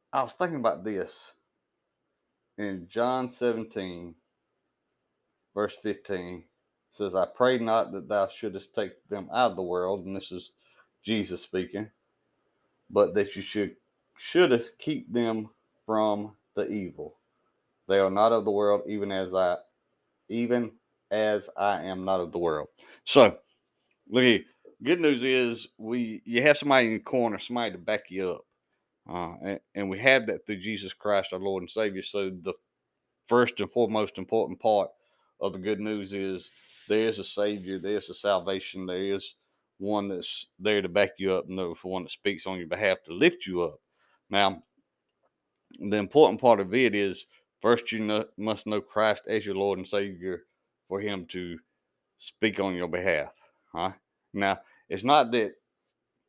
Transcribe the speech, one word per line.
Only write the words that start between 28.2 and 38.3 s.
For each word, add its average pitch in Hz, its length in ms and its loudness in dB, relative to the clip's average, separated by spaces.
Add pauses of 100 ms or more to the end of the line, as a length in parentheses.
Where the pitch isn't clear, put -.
up. - 160 -8 (600)
Uh, 87 340 -8
and, 98 180 -6 (160)
and 98 120 -4
we 95 100 -6
have 131 280 4
that 101 180 -4
through 104 120 -6
Jesus 98 360 -8
Christ, 101 400 -2
our 92 60 -4
Lord 95 240 -4
and 85 80 -14
Savior. 104 320 -4
So 98 280 -4
the 90 240 -8 (760)
first 120 320 4
and 101 100 -6
foremost 107 480 0
important 98 400 -2
part 104 320 4 (500)
of 95 120 -4
the 95 80 -10
good 101 200 -2
news 104 320 -6
is 95 380 -6 (380)
there 110 200 2
is 101 120 -4
a 95 40 -8
Savior, 98 540 -4
there 98 180 -4
is 92 140 -8
a 90 40 -14
salvation, 95 680 -2